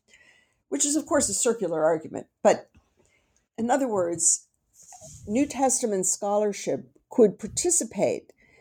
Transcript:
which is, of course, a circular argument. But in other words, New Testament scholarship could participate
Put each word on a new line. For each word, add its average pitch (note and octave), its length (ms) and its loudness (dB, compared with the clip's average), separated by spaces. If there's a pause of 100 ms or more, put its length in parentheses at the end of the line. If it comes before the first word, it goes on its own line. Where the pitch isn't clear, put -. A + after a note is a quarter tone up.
(680)
which C#4+ 160 -2
is, C#4+ 100 0
of D#4 100 -2
course, D4 240 0
a - 40 -6
circular F3+ 500 -2
argument. D#3+ 440 -2 (160)
But - 260 4 (880)
in A3+ 140 -2
other C#4 160 2
words, F3 600 0 (800)
New A#3+ 180 0
Testament B3 600 -2
scholarship G3+ 840 -2 (220)
could G#3+ 300 4
participate G3+ 920 -2 (300)